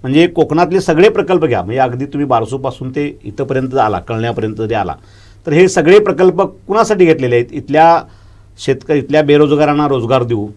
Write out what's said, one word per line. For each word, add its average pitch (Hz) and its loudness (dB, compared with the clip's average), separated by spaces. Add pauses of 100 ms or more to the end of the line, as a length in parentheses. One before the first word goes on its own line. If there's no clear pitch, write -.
म्हणजे 147 2
कोकणातले 170 0
सगळे 180 2
प्रकल्प 180 0
घ्या, 117 -2
म्हणजे 113 -6
अगदी 127 -2
तुम्ही 143 -6
बारसूपासून 127 -4
ते 143 -6
इथंपर्यंत 131 -6
आला, 107 0
कळण्यापर्यंत 110 -6
जरी 110 -6
आला, 92 -4 (520)
तर 156 -4
हे 175 4
सगळे 175 4
प्रकल्प 180 0
कुणासाठी 202 0
घेतलेले 131 0
आहेत? 120 2
इथल्या 156 2 (580)
शेतकरी, 139 -2
इथल्या 139 0
बेरोजगारांना 147 2
रोजगार 131 0
देऊ 113 -4